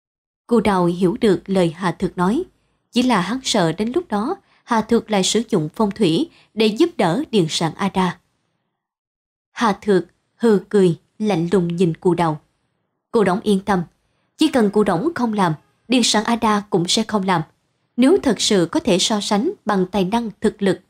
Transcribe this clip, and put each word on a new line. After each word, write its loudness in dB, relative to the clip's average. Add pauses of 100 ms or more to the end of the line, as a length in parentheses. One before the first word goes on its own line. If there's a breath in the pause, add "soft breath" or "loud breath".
(480)
Cô 2
Đào 2
hiểu 0
được 0
lời 0
Hà -4
Thược -6
nói, 0 (480)
chỉ 0
là 0
hắn -6
sợ 0
đến -4
lúc -4
đó -4 (280 soft breath)
Hà -2
Thược 0
lại 0
sử 0
dụng -2
phong -2
thủy 0 (240 soft breath)
để 0
giúp 2
đỡ 0
điền 2
sản -4
Ada. -4 (1300)
Hà -2
Thược 0 (300)
hừ 4 (100)
cười, 4 (240)
lạnh -2
lùng 0
nhìn 0
Cù 0
Đổng. 0 (760)
Cù 2
Đổng 0
yên 2
tâm, -2 (560)
chỉ 2
cần 2
Cù 2
Đổng 0
không -4
làm, 0 (340)
điền 2
sản 0
Ada 0
cũng -2
sẽ -2
không -4
làm. 0 (560)
Nếu 4
thật 0
sự 2
có -2
thể 0
so -2
sánh 0 (140)
bằng 0
tài 0
năng -2 (120)
thực -2
lực 0 (100)